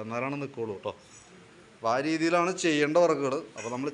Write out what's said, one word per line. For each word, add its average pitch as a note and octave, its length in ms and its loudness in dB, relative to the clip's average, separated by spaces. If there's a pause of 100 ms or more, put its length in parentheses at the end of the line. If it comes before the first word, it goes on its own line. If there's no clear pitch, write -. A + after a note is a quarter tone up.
എന്നാലാണ് B2 380 -4
നിൽക്കുള്ളൂ A#2 340 -6
കേട്ടോ. G2+ 160 -6 (840)
അപ്പോൾ A2+ 160 -2
ആ B2 40 2 (100)
രീതിയിലാണ് E3 440 2 (140)
ചെയ്യേണ്ട D3+ 400 2
വർക്കുകൾ. C#3 300 2 (220)
അപ്പോൾ A2 180 -8
നമ്മൾ C3+ 200 -4